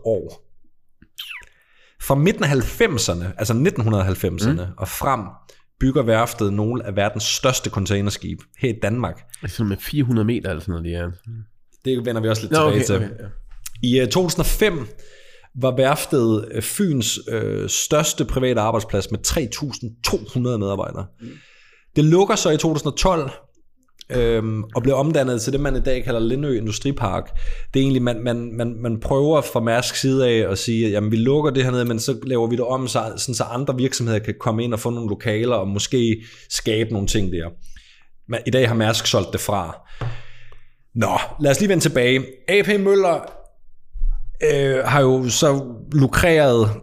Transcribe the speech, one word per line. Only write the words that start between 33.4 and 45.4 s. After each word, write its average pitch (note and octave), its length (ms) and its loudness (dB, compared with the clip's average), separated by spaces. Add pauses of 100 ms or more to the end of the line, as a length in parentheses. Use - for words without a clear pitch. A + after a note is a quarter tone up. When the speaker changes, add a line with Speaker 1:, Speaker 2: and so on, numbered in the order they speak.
Speaker 1:
andre B2+ 320 -4
virksomheder A#2+ 420 0
kan A2 220 -4
komme A2+ 240 -2
ind A#2+ 80 -2
og A2 80 -4
få A#2+ 100 -2
nogle A#2 200 -4
lokaler A2+ 460 0
og F#2+ 120 -2
måske A2 540 0 (280)
skabe A2+ 420 -2
nogle G2 160 0
ting F#2+ 240 2
der. E2 140 -4 (840)
Men A#2 180 -6
i - 40 0
dag B2 180 4
har A#2 60 2
Mærsk A2 320 2
solgt G2 260 0
det F2+ 80 -2
fra. F#2 360 -4 (1160)
Nå, A2 240 0 (220)
lad C#3+ 100 4
os C3+ 100 2
lige G#3 80 2
vende F3+ 140 4
tilbage. C3 420 2 (240)
A G3 140 4
P G3+ 180 2
Møller, F#3+ 400 4 (1300)
øh, C3+ 320 2
har C#3+ 160 2
jo C3 280 4
så C3+ 460 2 (180)